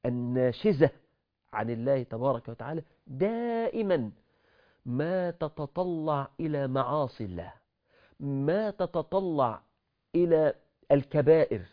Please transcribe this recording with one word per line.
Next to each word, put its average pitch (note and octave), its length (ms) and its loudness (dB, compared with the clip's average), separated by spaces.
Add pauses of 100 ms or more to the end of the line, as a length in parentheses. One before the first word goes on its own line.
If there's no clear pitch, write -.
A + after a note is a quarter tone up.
الناشزة B2+ 840 2 (600)
عن A2 180 -4
الله B2+ 320 0
تبارك A#2+ 460 -4
وتعالى، C3+ 340 -10 (240)
دائمًا G#3 1040 -2 (760)
ما E3+ 440 -2
تتطلع D#3 960 -4 (120)
إلى D3 280 -2
معاصي C3 560 -2
الله، F2 280 -10 (680)
ما C#3+ 500 -2
تتطلع E3+ 920 -2 (520)
إلى D#3+ 400 4 (380)
الكبائر C#3+ 720 4 (100)